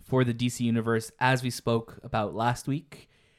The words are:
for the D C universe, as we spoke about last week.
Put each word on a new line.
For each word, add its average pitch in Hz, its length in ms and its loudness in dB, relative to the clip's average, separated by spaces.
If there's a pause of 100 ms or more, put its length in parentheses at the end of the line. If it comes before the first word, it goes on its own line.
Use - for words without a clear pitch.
for 131 200 2
the 120 100 2
D 120 160 0
C 120 160 -2
universe, 117 440 2 (100)
as 127 220 4
we 127 80 -4
spoke - 540 -2
about 104 320 -4
last 117 320 -2
week. - 420 -6 (300)